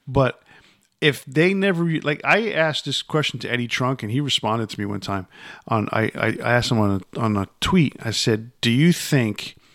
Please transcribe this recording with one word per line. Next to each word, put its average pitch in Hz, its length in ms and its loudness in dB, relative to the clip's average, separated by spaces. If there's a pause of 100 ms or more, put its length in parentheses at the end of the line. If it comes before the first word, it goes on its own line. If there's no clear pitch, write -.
But 131 340 0 (600)
if 147 240 0
they 156 280 2
never, 175 480 2
like, 147 220 -2
I 202 280 2
asked 156 340 0
this 139 160 -4
question - 380 -2
to 110 120 -8
Eddie 120 160 -2
Trunk, 131 360 -2
and 107 80 -6
he 131 100 0
responded 113 480 -2
to - 100 -10
me 104 60 -2
one 101 140 -4
time. 95 280 -6 (400)
On, 110 240 0
I, 110 240 0
I, 113 280 0
I 120 100 0
asked 120 180 2
him 117 80 2
on 98 240 0 (120)
a, - 40 -6
on 110 160 0
a 95 120 -2 (120)
tweet. - 400 2
I 113 120 -6
said, 110 400 -2 (100)
"Do 117 100 2
you 156 220 6
think - 640 -2 (180)